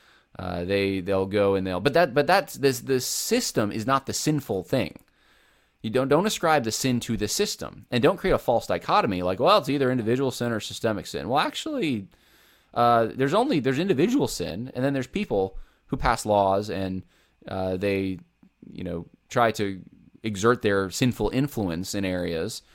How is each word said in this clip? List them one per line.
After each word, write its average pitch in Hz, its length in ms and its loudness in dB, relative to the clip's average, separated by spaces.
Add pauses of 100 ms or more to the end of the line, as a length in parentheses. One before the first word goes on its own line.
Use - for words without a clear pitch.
(400)
Uh, 87 260 -6
they, 98 360 0
they'll 95 240 0
go 98 300 2
and 95 100 0
they'll, 92 140 -2
but 123 140 0
that, 160 200 2
but 143 140 2
that's, 190 280 2
this, 127 240 2
the 127 200 0
system - 720 -2
is 107 140 -4
not 135 200 0
the 101 80 -8
sinful 123 500 -2
thing. 117 360 -2 (840)
You 110 80 -4
don't, 127 160 0
don't 151 180 4
ascribe 160 380 2
the 110 80 -2
sin 123 300 0
to 113 160 -4
the 104 100 -2
system, - 640 -4
and 120 100 0
don't 151 160 4
create 185 160 0
a 117 60 2
false 117 260 0
dichotomy 101 560 0
like, 92 180 0
"Well, 185 200 6
it's 135 100 -8
either 139 220 2
individual 127 400 0
sin 120 200 -4
or 107 80 -2
systemic 104 460 -4
sin." 73 240 -8
Well, 139 100 0
actually, 180 680 -4 (640)
uh, 117 400 4
there's 135 220 0
only, 240 240 2
there's 127 180 0
individual 180 500 2
sin, 90 460 -6
and 127 100 -4
then 139 100 0
there's 127 140 -4
people 104 500 -2 (280)
who - 100 -6
pass 123 300 0
laws 101 460 4
and, 95 320 -4 (440)
uh, 92 300 -4
they, 95 420 -2 (520)
you - 120 -12
know, 85 220 -6 (240)
try 117 220 2
to 98 280 -4 (440)
exert 113 400 2
their 98 260 2
sinful 110 400 0
influence 101 640 -4
in 98 120 -2
areas, 90 580 -4 (120)